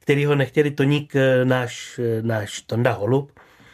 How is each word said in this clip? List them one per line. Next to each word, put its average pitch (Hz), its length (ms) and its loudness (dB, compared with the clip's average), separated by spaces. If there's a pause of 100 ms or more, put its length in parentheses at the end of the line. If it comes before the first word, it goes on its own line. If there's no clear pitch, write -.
který 143 240 0
ho 147 100 2
nechtěli, 143 360 0
Toník, 143 460 0
eh, 131 280 4
náš, 127 540 -4
eh, 117 240 -2
náš 110 380 -4
Tonda 120 320 0
Holub, 120 400 -2 (420)